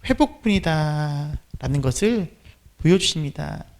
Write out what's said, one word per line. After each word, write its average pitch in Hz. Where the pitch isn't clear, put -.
회복뿐이다라는 151
것을 196
보여주십니다. 156